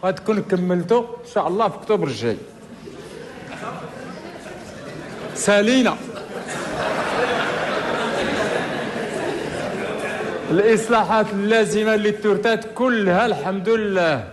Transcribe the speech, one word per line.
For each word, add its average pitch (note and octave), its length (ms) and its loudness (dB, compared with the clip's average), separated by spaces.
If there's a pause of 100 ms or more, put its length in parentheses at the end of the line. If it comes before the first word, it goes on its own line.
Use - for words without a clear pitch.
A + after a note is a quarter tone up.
غتكون F#3+ 380 2
كملتو F3+ 560 4
إن - 360 -4
شاء D#3+ 140 2
الله G3+ 200 2
في - 80 -4
أكتوبر F#3+ 300 2
الجاي. A2+ 300 0 (3000)
سالينا. G#3 600 4 (4000)
الإصلاحات G#3+ 840 4
اللازمة G#3+ 600 4
اللي G#3+ 160 2
تورتات G#3+ 540 2 (100)
كلها A3 520 4
الحمد F#3 420 0
لله. F3+ 640 2